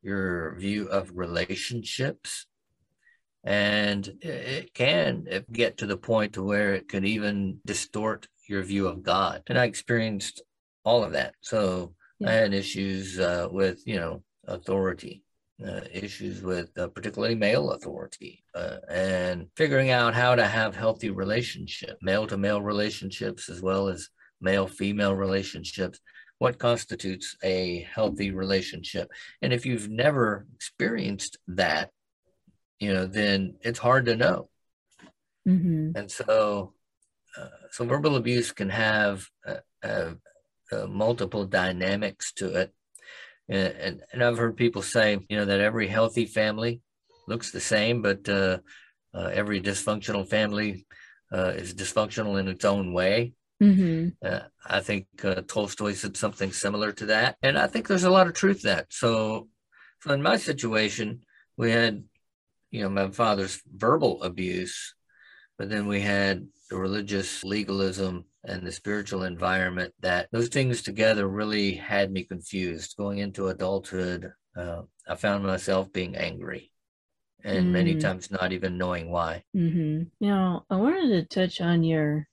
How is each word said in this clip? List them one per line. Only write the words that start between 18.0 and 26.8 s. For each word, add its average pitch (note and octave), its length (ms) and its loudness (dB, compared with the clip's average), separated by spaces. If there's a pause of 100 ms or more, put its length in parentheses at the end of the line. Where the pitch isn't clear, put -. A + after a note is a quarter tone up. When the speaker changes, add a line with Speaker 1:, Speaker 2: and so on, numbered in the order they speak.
Speaker 1:
uh, F2 240 -6 (100)
and F2+ 680 -2
figuring C#3 340 4
out A#2+ 240 4
how B2 220 6
to A2+ 100 6
have G#2+ 300 0
healthy A2+ 340 0
relationship, G2 880 -4
male-to-male G2+ 640 0
relationships, G#2 880 -4
as E2+ 100 -10
well F#2+ 280 0
as F2 200 -6 (320)
male-female G2 760 2
relationships. F#2+ 840 -4 (380)
What B2 220 2
constitutes G#2+ 840 -2